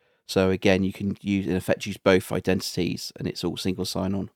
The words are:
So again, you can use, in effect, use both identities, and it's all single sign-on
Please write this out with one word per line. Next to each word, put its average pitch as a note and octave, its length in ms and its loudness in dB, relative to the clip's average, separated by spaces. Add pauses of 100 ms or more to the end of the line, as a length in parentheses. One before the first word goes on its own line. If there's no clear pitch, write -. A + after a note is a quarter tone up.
(280)
So F#2+ 220 4
again, F#2+ 340 4
you F#2+ 80 -2
can G2 280 -4
use, G2 260 0
in F#2 100 0
effect, - 300 -2
use G2+ 100 -6
both F#2+ 340 4
identities, - 840 -2
and - 100 -8
it's - 160 -6
all F2 140 -4
single F#2 280 -2
sign-on F#2+ 520 -4